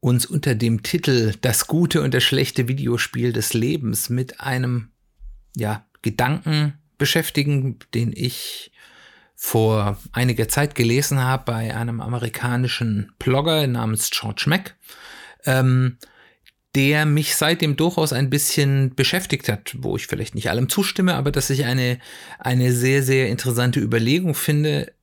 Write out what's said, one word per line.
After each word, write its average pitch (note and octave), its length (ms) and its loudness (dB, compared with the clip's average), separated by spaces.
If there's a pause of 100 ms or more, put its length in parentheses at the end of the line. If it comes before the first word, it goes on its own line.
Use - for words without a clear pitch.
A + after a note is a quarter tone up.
uns B2 260 2
unter C#3+ 280 0
dem A2+ 280 0
Titel A#2+ 580 2
Das - 260 0
gute E3 360 2
und C3+ 100 0
das B2+ 100 2
schlechte C3 460 2
Videospiel B2 640 -2
des A2+ 220 -2
Lebens A#2 560 0
mit B2+ 280 -4
einem, B2 520 -2 (680)
ja, G#2+ 300 -4 (160)
Gedanken D3 720 -2 (240)
beschäftigen, C#3+ 800 0 (160)
den A#2+ 200 0
ich - 560 -8 (640)
vor A2 640 0 (140)
einiger A#2 340 0
Zeit C#3+ 280 0
gelesen C3 460 2
habe C3 260 0
bei A2+ 280 -4
einem A#2 280 -6
amerikanischen A#2+ 1160 -2
Blogger D3 480 2
namens A2+ 440 -2
George - 380 -4
Mack, F#3+ 280 -2 (680)
ähm, B2+ 500 2 (760)
der D3 320 4
mich D3 280 2
seitdem D#3 420 2
durchaus D#3+ 360 2
ein C3 160 0
bisschen C#3 680 2
beschäftigt D3 540 -2
hat, - 300 -6
wo - 180 -4
ich - 100 -6
vielleicht - 280 -6
nicht - 160 -4
allem A#2+ 180 0
zustimme, F#3+ 460 2
aber C#3 180 0
dass C#3 160 -2
ich C#3 160 0
eine, B2 340 0 (400)
eine B2+ 360 2
sehr, C3 280 2
sehr C3 280 2
interessante B2 500 0
Überlegung A#2+ 540 2
finde D3 580 0 (100)